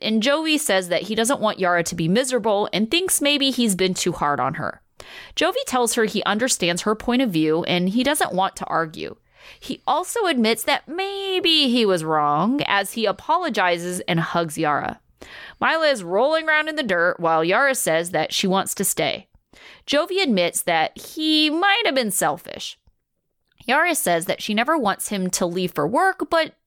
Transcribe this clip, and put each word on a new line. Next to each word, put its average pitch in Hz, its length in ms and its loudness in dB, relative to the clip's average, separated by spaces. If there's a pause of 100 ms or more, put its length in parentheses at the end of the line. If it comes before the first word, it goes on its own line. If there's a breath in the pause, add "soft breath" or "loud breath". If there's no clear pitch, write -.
and 214 220 0
Jovi 302 340 2
says 190 300 0
that 175 160 0
he 208 120 -6
doesn't 226 260 0
want 214 180 -2
Yara 175 240 2
to 175 120 -6
be 165 120 0
miserable 214 640 0
and 220 180 0
thinks 349 320 0
maybe 285 300 2
he's 233 240 2
been 185 180 0
too 175 200 -2
hard 147 260 -2
on 131 140 -2
her. - 280 -8 (540 loud breath)
Jovi 381 320 0
tells 247 280 0
her 220 100 4
he 208 180 -2
understands 196 600 0
her 220 120 0
point 247 260 0
of 254 100 2
view, 156 340 2
and 180 240 0
he 240 140 2
doesn't 277 300 0
want 185 220 0
to - 120 -8
argue. 160 480 -4 (440 loud breath)
He - 260 -10
also 359 420 0
admits 226 360 2
that - 240 -2
maybe 370 840 0
he 233 160 4
was 180 200 2
wrong, 156 600 2
as 202 260 0
he 226 120 -2
apologizes 190 960 0
and 170 200 0
hugs 165 360 -4
Yara. 147 440 -2 (580 loud breath)
Mila 311 300 2
is 226 140 0
rolling 277 440 2
around 311 220 2
in 302 80 -6
the 302 60 -2
dirt 175 360 0
while 160 240 2
Yara 247 320 2
says 170 360 0
that 160 220 -2
she - 140 0
wants 185 280 0
to 196 100 -4
stay. - 420 -2 (580 loud breath)
Jovi 349 380 0
admits 185 400 2
that 160 340 0
he 311 520 0
might 392 360 2
have 311 100 0
been 233 160 0
selfish. - 640 -4 (880)
Yara 320 280 2
says 170 320 0
that - 160 -4
she 214 120 -4
never 240 240 2
wants 208 320 -2
him 185 200 -2
to 185 160 -2
leave 175 280 -2
for 147 140 0
work, 349 420 0
but, 320 260 0 (120)